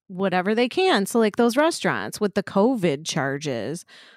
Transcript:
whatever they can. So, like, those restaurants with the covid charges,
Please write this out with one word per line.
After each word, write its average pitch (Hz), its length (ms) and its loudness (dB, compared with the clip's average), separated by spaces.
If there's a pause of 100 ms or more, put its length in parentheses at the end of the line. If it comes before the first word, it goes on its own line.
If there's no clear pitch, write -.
whatever 185 460 0
they 240 140 2
can. 339 380 2
So, 240 140 0
like, 214 180 2
those 233 180 2
restaurants 180 640 0
with 202 140 -2
the 202 100 0
covid 185 640 0
charges, 139 800 -4 (320)